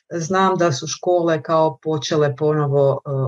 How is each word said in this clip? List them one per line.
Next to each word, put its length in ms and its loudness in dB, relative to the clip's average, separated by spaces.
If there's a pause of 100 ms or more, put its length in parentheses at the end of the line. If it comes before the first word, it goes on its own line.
(100)
Znam 460 0
da 160 2
su 140 -6
škole 560 0
kao 360 0
počele 580 -2
ponovo, 600 2
e, 140 -10 (180)